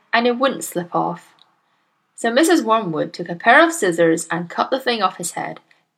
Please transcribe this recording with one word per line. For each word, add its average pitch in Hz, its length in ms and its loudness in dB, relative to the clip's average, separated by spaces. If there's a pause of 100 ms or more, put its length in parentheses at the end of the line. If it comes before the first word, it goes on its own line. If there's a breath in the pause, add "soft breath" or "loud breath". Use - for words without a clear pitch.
(120)
and 233 140 2
it 240 120 0
wouldn't 262 260 -2
slip 175 300 -8
off. 165 400 -4 (800)
So 233 160 -4
Missus 311 320 4
Wormwood 180 500 -2
took 170 160 -10
a 170 180 -10
pair 262 160 6
of 330 100 2
scissors 165 560 0
and 170 200 -6
cut - 220 -4
the 262 100 -2
thing 240 220 -2
off 185 140 0
his 175 160 -10
head, 160 260 -10 (400)